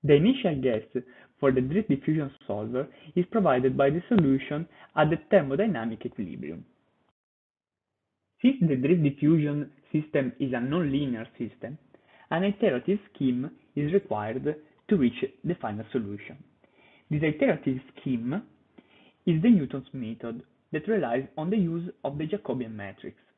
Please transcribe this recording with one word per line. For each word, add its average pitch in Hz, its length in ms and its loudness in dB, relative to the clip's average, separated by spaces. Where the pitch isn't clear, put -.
The 147 80 8
initial 165 480 4
guess 120 420 -2
for 139 100 4
the 131 80 2
drift 151 300 0
diffusion 147 420 0
solver 110 400 -4
is 180 140 2
provided 135 440 2
by 139 140 4
the 165 180 -2
solution 151 580 2
at 151 140 4
the 160 80 0
thermodynamic 139 760 2
equilibrium. 82 580 -10
Since 269 180 4
the 151 160 2
drift 151 280 2
diffusion 147 680 2
system 147 440 -2
is 135 140 -2
a 127 60 -4
nonlinear 135 680 -2
system, 120 400 -10
an 165 140 -2
iterative 202 560 0
scheme 131 340 0
is 147 200 -2
required 131 640 -2
to 208 80 4
reach 123 260 2
the 170 160 -2
final 107 320 -8
solution. 101 420 -6
This 151 140 -2
iterative 156 540 0
scheme 127 480 -4
is 160 160 2
the 220 80 4
Newton's 143 440 2
method 117 500 -10
that 156 160 -6
relies 135 340 0
on 160 140 -2
the 220 40 0
use 170 340 0
of 143 140 -4
the 156 100 -4
Jacobian 127 480 -6
matrix. 98 400 -12